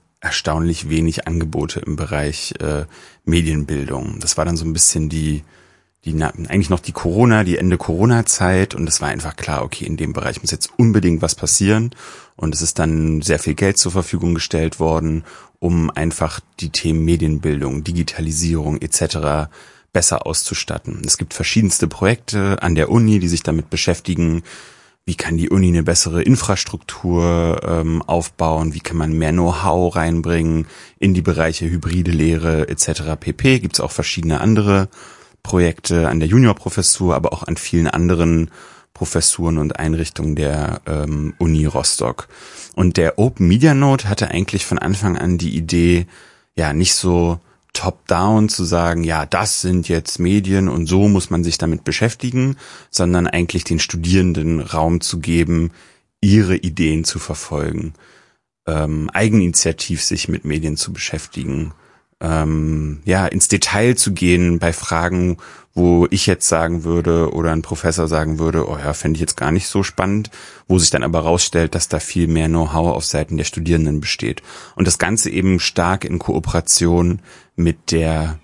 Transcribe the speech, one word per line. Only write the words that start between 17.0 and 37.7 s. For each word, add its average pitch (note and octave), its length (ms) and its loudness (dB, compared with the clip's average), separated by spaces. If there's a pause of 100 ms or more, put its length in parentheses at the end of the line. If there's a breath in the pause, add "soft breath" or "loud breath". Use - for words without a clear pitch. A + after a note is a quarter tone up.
Medienbildung, D2+ 800 0
Digitalisierung D#2+ 960 -2
et - 140 -4
cetera D2+ 560 -2 (420 loud breath)
besser - 340 0
auszustatten. - 800 -6
Es - 100 0
gibt - 160 -8
verschiedenste F#2+ 540 0
Projekte G2 720 -2
an F2 140 0
der D#2 160 2
Uni, G#2+ 300 4
die F2 80 0
sich E2+ 160 0
damit D#2 260 -2
beschäftigen, E2 720 -2 (600 loud breath)
wie F2 100 -6
kann - 240 -4
die E2 100 0
Uni F#2+ 200 4
eine E2+ 160 4
bessere E2+ 380 0
Infrastruktur, E2+ 1400 0
ähm, E2 380 0
aufbauen, D#2+ 720 0
wie D#2+ 60 -8
kann - 180 -6
man D#2 160 0
mehr D#2+ 180 0
Know-how E2+ 640 0
reinbringen E2 720 0 (320 loud breath)
in F#2+ 160 2
die F2 80 2
Bereiche D#2+ 480 0
hybride F2 400 0
Lehre D#2+ 580 2
et D#2 100 -4
cetera D#2 380 -4
pp. C3 440 0
Gibt's E2+ 200 -4
auch - 100 -4
verschiedene D#2+ 520 -2
andere G2+ 480 4 (520 loud breath)
Projekte E2+ 640 2
an D2+ 120 0
der D#2 80 0
Juniorprofessur, F#2+ 840 2
aber D#2 180 0
auch - 100 -8
an E2 140 -4
vielen E2 320 0